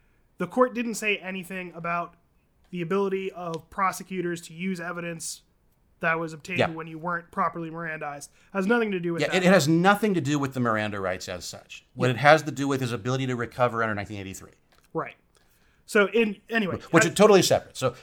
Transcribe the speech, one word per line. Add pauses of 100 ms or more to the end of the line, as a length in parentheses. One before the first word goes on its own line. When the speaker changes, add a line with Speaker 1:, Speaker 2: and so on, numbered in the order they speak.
(380)
Speaker 1:
The
court
didn't
say
anything
about (540)
the
ability
of
prosecutors
to
use
evidence (580)
that
was
obtained
Speaker 2:
Yeah.
Speaker 1:
when
you
weren't
properly
Mirandized. (220)
Has
nothing
to
do
with
Speaker 2:
Yeah,
Speaker 1:
that.
Speaker 2:
it,
it
has
nothing
to
do
with
the
Miranda
rights
as
such. (100)
What
Speaker 1:
Yeah.
Speaker 2:
it
has
to
do
with
is
ability
to
recover
under
nineteen
eighty-three. (420)
Speaker 1:
Right. (720)
So
in, (120)
anyway, (120)
Speaker 2:
Which
Speaker 1:
I
Speaker 2:
are
totally
separate.
So